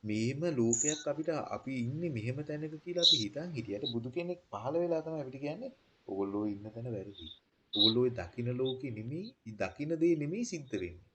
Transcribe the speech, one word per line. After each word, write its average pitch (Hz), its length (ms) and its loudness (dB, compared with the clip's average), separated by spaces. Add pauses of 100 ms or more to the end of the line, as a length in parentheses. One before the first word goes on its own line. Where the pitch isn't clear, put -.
මෙහෙම 113 460 0
ලෝකයක් 135 540 2
අපිට, 151 260 -2 (180)
අපි - 300 -6
ඉන්නේ 147 320 -2
මෙහෙම 120 320 -2
තැනක 151 360 -6
කියලා 175 260 -2
අපි 147 140 8
හිතන් 135 340 -4
හිටියට 104 360 -4
බුදු 117 220 -2
කෙනෙක් 175 340 -2
පහළ 120 340 -2
වෙලා 170 240 2
තමයි 160 180 -4
අපිට 131 200 -8
කියන්නේ, 175 300 -4 (360)
"ඔයගොල්ලෝ 98 380 0
ඉන්න 104 220 -2
තැන 117 240 -6
වැරදි. 98 380 -8 (440)
ඔයගොල්ලෝ 113 300 6
ඔය 127 80 6
දකින 117 420 -4
ලෝකෙ 131 380 0
නෙමෙයි, 127 380 -6 (240)
දකින 107 420 -2
දේ 165 220 6
නෙමෙයි 156 280 0
සිද්ධ 156 300 -6
වෙන්නේ. 87 400 -4